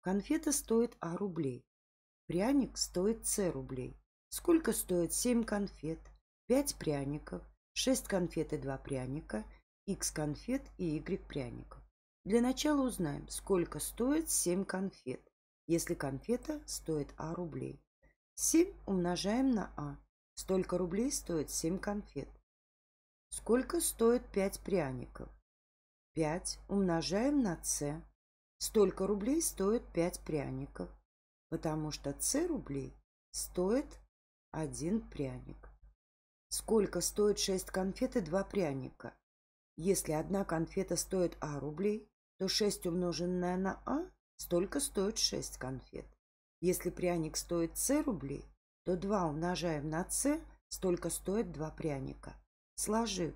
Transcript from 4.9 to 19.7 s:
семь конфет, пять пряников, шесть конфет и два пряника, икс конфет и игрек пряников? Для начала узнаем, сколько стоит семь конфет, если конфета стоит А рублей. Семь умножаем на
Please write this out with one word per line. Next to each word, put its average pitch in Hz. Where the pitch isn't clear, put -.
семь 233
конфет, 180
пять 277
пряников, 143
шесть -
конфет 170
и 151
два 135
пряника, 139
икс -
конфет 156
и 156
игрек 170
пряников? 120
Для 226
начала 269
узнаем, 143
сколько 170
стоит 285
семь 180
конфет, -
если 165
конфета 220
стоит 151
А 160
рублей. 139
Семь 349
умножаем 196
на 202